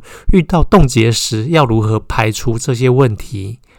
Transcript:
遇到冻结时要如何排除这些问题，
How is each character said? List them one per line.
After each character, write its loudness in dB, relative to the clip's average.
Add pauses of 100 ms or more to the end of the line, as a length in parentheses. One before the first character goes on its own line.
(340)
遇 4
到 0
冻 4
结 2
时 -4
要 2
如 0
何 -2
排 -2
除 -4
这 -4
些 0
问 2
题， -12 (200)